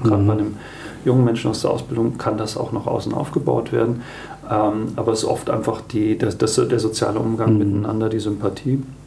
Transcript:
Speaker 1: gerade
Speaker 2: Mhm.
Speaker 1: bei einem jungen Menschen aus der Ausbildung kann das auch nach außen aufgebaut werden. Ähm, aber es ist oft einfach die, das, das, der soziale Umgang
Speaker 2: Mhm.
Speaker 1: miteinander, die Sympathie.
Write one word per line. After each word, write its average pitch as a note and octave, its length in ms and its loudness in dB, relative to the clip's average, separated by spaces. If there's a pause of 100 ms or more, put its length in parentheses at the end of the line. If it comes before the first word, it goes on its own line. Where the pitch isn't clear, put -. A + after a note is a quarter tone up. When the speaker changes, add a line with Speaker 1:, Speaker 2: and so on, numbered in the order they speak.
Speaker 1:
gerade G#2+ 180 4
Speaker 2:
Mhm. G2+ 60 6
Speaker 1:
bei A2 60 6
einem G#2 200 0 (520)
jungen B2+ 200 6
Menschen A#2 240 2
aus - 120 -2
der - 100 2
Ausbildung A#2+ 480 -2
kann G#2+ 180 -2
das G#2+ 180 -4
auch - 160 -4
nach - 140 -4
außen - 300 -2
aufgebaut B2+ 560 0
werden. A#2+ 320 2 (460)
Ähm, G#2+ 460 0
aber A2 160 0
es A2+ 120 0
ist - 20 0
oft A#2 240 -2
einfach A2 320 -2
die, A2 380 0
das, A2+ 180 0
das, A2 180 2
der A#2+ 240 2
soziale G#2+ 400 0
Umgang A2+ 340 2
Speaker 2:
Mhm. G#2+ 40 6
Speaker 1:
miteinander, G#2+ 520 0
die A2+ 100 -2
Sympathie. G#2 640 -2 (260)